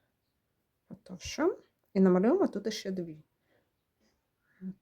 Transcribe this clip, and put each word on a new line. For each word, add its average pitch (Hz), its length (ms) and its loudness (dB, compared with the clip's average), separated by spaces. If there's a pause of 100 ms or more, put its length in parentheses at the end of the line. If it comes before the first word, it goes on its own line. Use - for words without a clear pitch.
(880)
Потовше. - 600 -6 (460)
І 196 60 2
намалюємо 202 480 4
тут 202 260 -6
ще - 180 -8
дві. 170 320 -10 (1600)